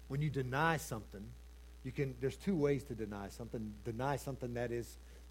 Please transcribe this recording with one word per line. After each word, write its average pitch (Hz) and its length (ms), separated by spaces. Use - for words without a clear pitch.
When 139 160
you 151 80
deny 139 460
something, 107 480
you 135 80
can, 135 300
there's 131 160
two 196 180
ways 143 300
to 123 100
deny 104 360
something. 110 440
Deny 123 300
something 127 400
that 120 160
is, 117 260